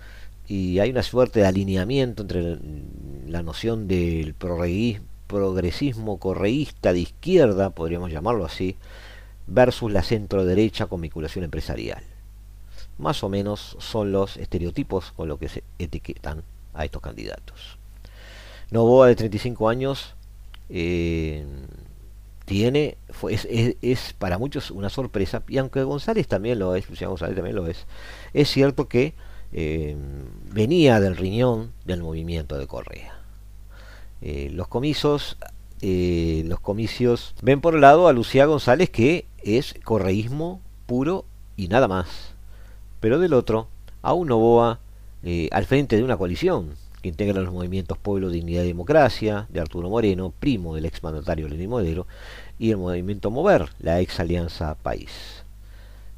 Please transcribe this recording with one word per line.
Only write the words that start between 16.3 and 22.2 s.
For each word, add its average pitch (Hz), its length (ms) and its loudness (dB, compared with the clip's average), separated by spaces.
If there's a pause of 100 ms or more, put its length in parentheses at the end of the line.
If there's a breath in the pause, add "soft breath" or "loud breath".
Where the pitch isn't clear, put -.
a 78 120 -6
estos - 160 -8
candidatos. - 760 -12 (920 loud breath)
Noboa, 120 360 10
de 120 80 10
treinta 110 200 0
y 104 40 -2
cinco 110 300 0
años, 131 460 -4 (540)
eh, 82 760 -2 (1000)